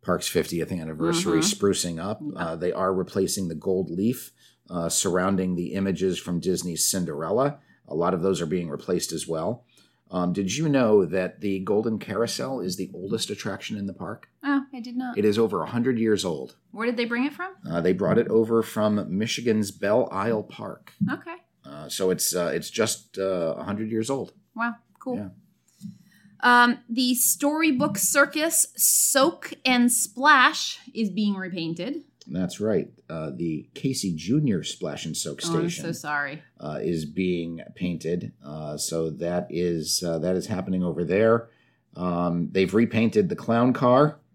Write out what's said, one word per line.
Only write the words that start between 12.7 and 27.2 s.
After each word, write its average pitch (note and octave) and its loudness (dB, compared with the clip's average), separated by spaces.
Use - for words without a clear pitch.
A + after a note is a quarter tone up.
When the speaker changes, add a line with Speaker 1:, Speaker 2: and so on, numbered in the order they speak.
Speaker 1:
the F#2+ -8
oldest G2 -6
attraction G#2 -8
in G2+ -6
the F#2+ -6
park? F#2+ -12
Speaker 2:
Oh, C#4 0
I C4 -12
did A#3+ -10
not. B3 -6
Speaker 1:
It G#2 2
is - 4
over F#2 2
a D2+ -4
hundred A#2+ 0
years G#2+ 2
old. C#2+ -6
Speaker 2:
Where G#3+ -4
did A#3+ -2
they A#3+ 0
bring A#3+ 0
it D4 -2
from? F4+ -10
Speaker 1:
Uh, E2 -2
they D#2+ 2
brought G2+ 2
it A#2 0
over A2+ 4
from G#2+ 0
Michigan's G#2+ 0
Belle G#2 2
Isle G#2+ -2
Park. - -14
Speaker 2:
Okay. E4 -8
Speaker 1:
Uh, D2+ -14
so F#2+ 0
it's, - 0
uh, F2 0
it's E2 -4
just, - -2
uh, F2+ 0
a - -10
hundred G#2 -4
years A2+ -2
old. C3+ -4
Speaker 2:
Wow, A3+ -2
cool. B3 -6
Speaker 1:
Yeah. - -8
Speaker 2:
Um, - 8
the B3 2
Storybook D4 2